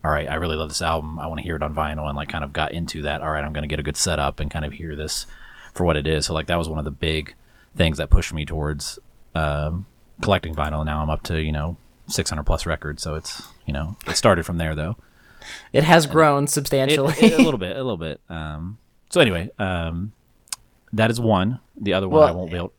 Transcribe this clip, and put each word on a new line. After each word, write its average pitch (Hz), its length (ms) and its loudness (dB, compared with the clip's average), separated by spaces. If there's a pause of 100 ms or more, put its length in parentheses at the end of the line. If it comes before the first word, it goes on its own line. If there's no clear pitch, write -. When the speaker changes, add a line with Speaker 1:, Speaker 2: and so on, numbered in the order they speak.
Speaker 1:
"All 80 60 0
right, 73 180 0
I 73 60 -2
really 80 220 -2
love 78 120 -4
this 73 140 -6
album. 78 380 -2
I 76 80 -6
wanna 78 140 -8
hear 85 120 -6
it 73 80 -4
on 76 100 -4
vinyl," 76 360 -2
and, 71 80 -4
like, 73 120 -6
kind 78 140 -6
of 71 100 -8
got 78 200 -2
into 80 300 -6
that. 73 180 -4
"All 78 100 -4
right, 76 140 -2
I'm 76 80 -6
gonna 73 160 -6
get 73 100 -2
a 71 60 -6
good 73 120 -4
setup 73 440 -2
and 73 100 -4
kind 78 140 -6
of 71 80 -6
hear 76 240 -10
this - 300 -8 (480)
for 90 100 0
what 80 120 4
it 73 120 0
is." 76 180 2
So, 82 80 -4
like, 78 140 -4
that 85 100 0
was 80 100 -2
one 78 120 -4
of 73 40 -4
the 78 60 -6
big 78 460 -4 (400)
things 80 220 2
that 76 120 -4
pushed - 240 4
me 76 100 -4
towards, 76 540 -6 (380)
um, 78 500 -2 (340)
collecting 90 320 0
vinyl. 76 320 -2
Now 76 160 -2
I'm 76 80 -2
up 76 160 -2
to, 80 160 -2
you 78 120 -2
know, 76 240 -4 (320)
six - 220 -4
hundred 76 160 -4
plus 80 200 0
records. 73 340 -4
So 78 140 -6
it's, - 280 -10 (220)
you 73 80 -6
know, 78 240 -4 (120)
it - 80 -4
started 95 280 4
from 85 140 -4
there 80 160 -2
though. 80 220 -4 (760)
Speaker 2:
It 147 120 4
has 165 200 8
Speaker 1:
And 139 80 -6
Speaker 2:
grown 151 320 6
Speaker 1:
it, 147 60 -2
Speaker 2:
substantially. 143 680 2
Speaker 1:
it, 165 180 10
a - 60 8
little 139 140 2
bit, 95 180 -6
a 135 80 -6
little 113 120 -2
bit. 80 320 -8
Um, 80 500 -8 (300)
so - 120 4
anyway, 92 300 4 (100)
um, 90 500 -2 (840)
that 110 200 4
is 117 80 -2
one. 110 400 2 (200)
The 98 140 2
other 95 140 2
one 151 140 8
Speaker 2:
Well, 147 60 10
Speaker 1:
I 82 40 0
won't 90 180 -6
be 87 60 -4
able 87 220 -6